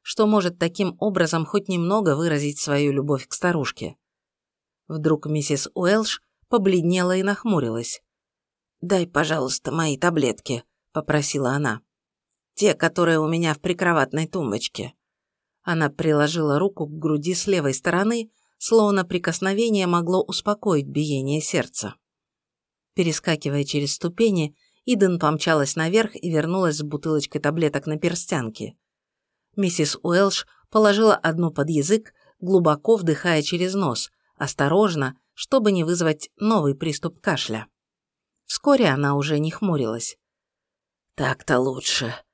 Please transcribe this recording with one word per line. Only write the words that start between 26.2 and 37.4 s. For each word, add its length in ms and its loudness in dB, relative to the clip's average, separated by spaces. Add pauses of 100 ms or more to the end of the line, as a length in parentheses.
вернулась 500 0
с 40 -6
бутылочкой 560 -4
таблеток 460 -2
на 120 -4
перстянке. 800 -4 (760)
Миссис 480 0
Уэлш 420 2 (240)
положила 460 4
одну 360 0
под 180 -2
язык, 440 0 (280)
глубоко 560 4
вдыхая 440 0
через 320 -2
нос — 380 -2 (240)
осторожно, 840 0 (160)
чтобы 380 0
не 140 2
вызвать 500 0
новый 400 2
приступ 460 -6
кашля. 460 -4 (800)